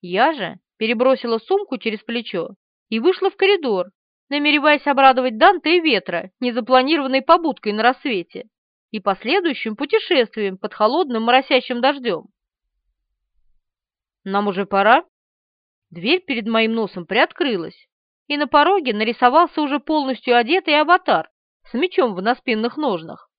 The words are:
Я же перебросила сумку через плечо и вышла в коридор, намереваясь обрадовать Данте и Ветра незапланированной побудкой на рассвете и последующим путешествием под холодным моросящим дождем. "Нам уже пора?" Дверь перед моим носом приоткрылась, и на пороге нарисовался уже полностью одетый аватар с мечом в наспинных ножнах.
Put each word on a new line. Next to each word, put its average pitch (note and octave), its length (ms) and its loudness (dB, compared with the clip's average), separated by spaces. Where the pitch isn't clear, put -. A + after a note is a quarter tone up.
Я G#3 320 0
же F#3 240 -10
перебросила A#3 600 0
сумку G4 400 -4
через A3 220 -6
плечо G#3 560 -8
и A3 60 -2
вышла F4+ 320 0
в - 60 -20
коридор, C#4+ 500 0
намереваясь D4 580 0
обрадовать C4 520 4
Данте E4+ 400 4
и - 20 2
Ветра F#3+ 500 -2
незапланированной B3+ 840 0
побудкой D#4+ 500 2
на G#3+ 100 -2
рассвете A#3 680 -4
и G#3+ 100 -8
последующим A3+ 760 -4
путешествием A#3 840 -2
под - 160 -10
холодным A#3+ 480 0
моросящим B3 580 0
дождем. B3 460 -2
"Нам G3+ 240 -2
уже F#3+ 180 -4
пора?" G3+ 380 4
Дверь G#3 320 -2
перед A#3 260 -6
моим A3+ 280 0
носом F#3+ 320 -8
приоткрылась, A3 840 -4
и D4 100 -6
на C#4+ 100 -2
пороге D4+ 460 2
нарисовался B3 720 2
уже C#4+ 180 -2
полностью C4 560 -2
одетый D4 420 0
аватар D4+ 520 0
с - 20 -18
мечом C4+ 420 -2
в F3 60 -8
наспинных A3+ 560 -4
ножнах. F#3 640 -6